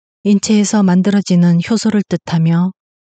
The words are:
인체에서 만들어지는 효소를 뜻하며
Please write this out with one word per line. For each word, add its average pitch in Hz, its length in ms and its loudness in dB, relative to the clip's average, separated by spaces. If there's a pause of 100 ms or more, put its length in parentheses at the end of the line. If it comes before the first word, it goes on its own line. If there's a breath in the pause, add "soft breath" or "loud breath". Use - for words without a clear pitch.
(240)
인체에서 208 580 0
만들어지는 180 800 2 (100)
효소를 214 380 -2
뜻하며 170 640 -2 (420)